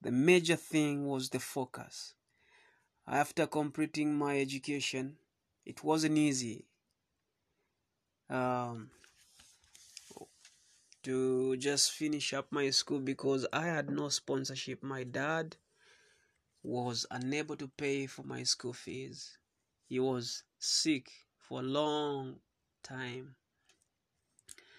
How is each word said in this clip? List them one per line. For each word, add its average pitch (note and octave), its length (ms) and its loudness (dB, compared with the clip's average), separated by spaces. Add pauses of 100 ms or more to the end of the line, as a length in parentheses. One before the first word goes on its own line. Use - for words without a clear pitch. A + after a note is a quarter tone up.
the - 100 -2
major E3 440 8
thing D3 520 2
was C3 220 -2
the B2+ 100 0
focus. - 760 -8 (920)
After C#3+ 400 2
completing D3+ 680 0
my C#3+ 240 2
education, C3+ 760 -2 (500)
it - 180 -12
wasn't D#3 340 4
easy, C3 480 2 (1600)
um, B2 600 -2 (2250)
to C3 520 2
just C#3 380 2
finish D3+ 400 -2
up C#3 180 -2
my C#3+ 180 2
school C#3+ 300 2
because C3+ 540 0
I D#3 140 2
had D3 220 0
no C#3+ 200 0
sponsorship. C3+ 720 -4
My C3+ 220 -4
dad D#3 500 -2 (1080)
was A#2+ 460 -2
unable C#3+ 460 -4
to C#3 140 -8
pay C#3 380 -2
for C#3 160 -12
my B2+ 200 -8
school B2 300 -2
fees. - 640 -12 (500)
He B2+ 140 0
was B2+ 420 -2 (160)
sick - 500 2 (300)
for C3 220 -8
a - 20 -4
long C#3+ 720 0 (480)
time, C3 520 -10 (1400)